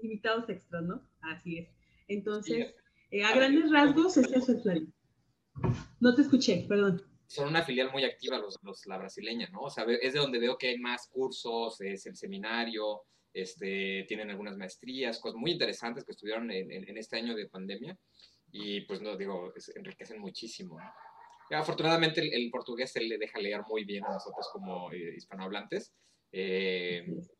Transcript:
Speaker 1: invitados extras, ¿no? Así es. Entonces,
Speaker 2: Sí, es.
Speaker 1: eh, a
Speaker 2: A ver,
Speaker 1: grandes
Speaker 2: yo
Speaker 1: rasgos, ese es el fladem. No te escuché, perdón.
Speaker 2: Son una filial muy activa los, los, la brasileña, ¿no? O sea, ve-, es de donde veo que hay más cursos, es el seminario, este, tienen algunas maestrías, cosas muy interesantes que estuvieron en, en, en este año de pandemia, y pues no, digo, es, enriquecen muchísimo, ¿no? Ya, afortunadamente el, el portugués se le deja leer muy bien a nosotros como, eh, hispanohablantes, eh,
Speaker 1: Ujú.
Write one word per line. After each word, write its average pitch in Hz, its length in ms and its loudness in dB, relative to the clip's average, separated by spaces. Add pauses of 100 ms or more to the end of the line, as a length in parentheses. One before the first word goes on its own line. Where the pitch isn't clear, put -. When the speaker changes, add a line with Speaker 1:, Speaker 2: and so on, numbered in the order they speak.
Speaker 1:
invitados 226 460 -2
extras, 170 360 -6
¿no? 190 180 -4 (200)
Así 165 360 -8
es. 170 100 -12 (400)
Entonces, 208 480 -2
Speaker 2:
Sí, 233 60 0
es. - 120 -6 (360)
Speaker 1:
eh, 202 140 0
a 214 60 4
Speaker 2:
A - 20 4
ver, 254 80 8
Speaker 1:
grandes 285 260 8
Speaker 2:
yo 302 60 6
Speaker 1:
rasgos, 302 440 8
ese 254 220 6
es 247 100 2
el 226 140 6
fladem. 170 300 2 (1080)
No 247 140 10
te 285 80 8
escuché, 240 460 6
perdón. 202 340 4 (240)
Speaker 2:
Son 143 220 -4
una 165 140 4
filial 131 300 2
muy 135 120 2
activa 127 340 -2
los, 101 240 -8
los, 98 240 -14
la 95 120 -8
brasileña, 101 540 -8
¿no? 104 80 -12
O 135 100 -6
sea, 110 140 -4
ve-, 117 180 2
es 131 120 0
de 147 60 2
donde 131 200 2
veo 127 180 2
que 127 100 0
hay 123 100 0
más 123 300 -6
cursos, 117 720 -4
es 98 260 -8
el 95 100 -14
seminario, 107 840 -4 (300)
este, 95 760 -4
tienen 107 220 -6
algunas 98 260 -10
maestrías, 120 640 -8
cosas 123 160 -6
muy 147 160 -2
interesantes 120 520 -4
que - 80 -14
estuvieron 110 380 -6
en, 95 220 -4
en, 95 160 -10
en 104 100 -12
este 110 200 -8
año 117 180 -4
de 202 100 -8
pandemia, 101 500 -10 (540)
y 104 300 -6
pues 95 200 -8
no, 104 160 -6
digo, 92 380 -6
es, - 220 -16
enriquecen - 440 -14
muchísimo, 190 600 -12
¿no? 185 120 -16 (600)
Ya, 151 80 0
afortunadamente 160 600 2
el, 98 120 -2
el 120 180 0
portugués 123 400 -6
se 127 100 -2
le 113 160 -2
deja 107 220 -4
leer 101 300 -2
muy 110 160 -2
bien 101 220 -6
a 196 80 -4
nosotros - 380 -8
como, 92 380 -8
eh, 85 260 -8
hispanohablantes, 101 760 -8 (400)
eh, 92 760 0
Speaker 1:
Ujú. 87 200 -8 (120)